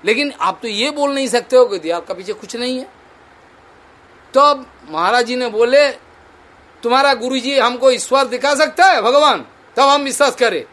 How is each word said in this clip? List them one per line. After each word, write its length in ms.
लेकिन 360
आप 200
तो 60
ये 240
बोल 220
नहीं 140
सकते 300
हो 80
कि 140
दीवार 220
के 120
पीछे 200
कुछ 220
नहीं 240
है। 60
तब 320
महाराज 360
जी 100
ने 140
बोले, 400
"तुम्हारा 300
गुरुजी 460
हमको 320
ईश्वर 340
दिखा 300
सकता 300
है, 160
भगवान, 440
तब 80
हम 180
विश्वास 340
करें।" 380